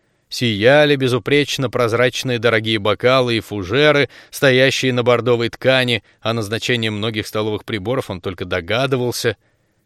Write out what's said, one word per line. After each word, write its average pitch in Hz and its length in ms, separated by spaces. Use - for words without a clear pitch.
Сияли 131 600
безупречно 131 720
прозрачные 120 680
дорогие 110 380
бокалы 120 600
и - 20
фужеры, 123 720
стоящие 131 600
на 123 100
бордовой 117 460
ткани, 123 560
о 113 140
назначении 113 560
многих 107 360
столовых 107 380
приборов 113 460
он 95 100
только 98 240
догадывался. 113 960